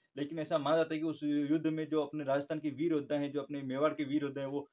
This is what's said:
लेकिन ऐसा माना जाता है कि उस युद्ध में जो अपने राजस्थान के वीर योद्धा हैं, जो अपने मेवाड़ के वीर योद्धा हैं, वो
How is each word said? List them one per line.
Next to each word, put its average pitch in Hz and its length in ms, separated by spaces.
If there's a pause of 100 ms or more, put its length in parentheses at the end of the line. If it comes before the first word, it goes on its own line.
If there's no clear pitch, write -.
(180)
लेकिन 147 220
ऐसा 156 180
माना 147 200
जाता 160 160
है 156 60
कि 156 60
उस 156 180
युद्ध 147 440
में 156 220
जो 156 140
अपने 147 200
राजस्थान 143 360
के 151 100
वीर 143 220
योद्धा 147 240
हैं, 143 160
जो 143 100
अपने 143 200
मेवाड़ 139 320
के 147 100
वीर 143 200
योद्धा 139 180
हैं, 135 60
वो 139 260